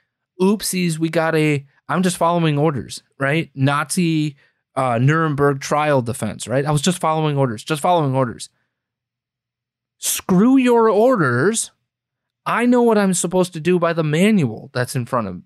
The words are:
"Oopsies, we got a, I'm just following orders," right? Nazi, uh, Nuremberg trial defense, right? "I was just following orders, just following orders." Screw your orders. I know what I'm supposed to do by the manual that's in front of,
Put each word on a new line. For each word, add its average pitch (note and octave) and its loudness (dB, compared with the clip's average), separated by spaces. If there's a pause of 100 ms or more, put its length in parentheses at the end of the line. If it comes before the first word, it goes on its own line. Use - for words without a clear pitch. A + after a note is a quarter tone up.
(400)
"Oopsies, F3+ 0
we D#3+ -2
got D#3+ 0
a, D3+ 0 (220)
I'm E3 0
just F3+ 0
following E3 0
orders," C#3+ -2 (160)
right? C#3+ -2
Nazi, D3+ 0 (380)
uh, B2+ 0
Nuremberg C#3+ 2
trial D3 0
defense, G#2+ -8
right? C3 -2
"I D#3 -2
was D3 0
just F3+ -2
following D#3 -2
orders, B2 -2
just D3+ -6
following D#3 0
orders." C3 -4 (1500)
Screw A3 2
your A#3+ 4
orders. G3+ 2 (720)
I G#3 -2
know B3 4
what A3+ 4
I'm F#3+ 2
supposed F3+ -2
to E3 -8
do F3 2
by E3+ 0
the E3 -2
manual D#3 0
that's B2 -4
in A#2+ -4
front A2+ -4
of, F2+ -12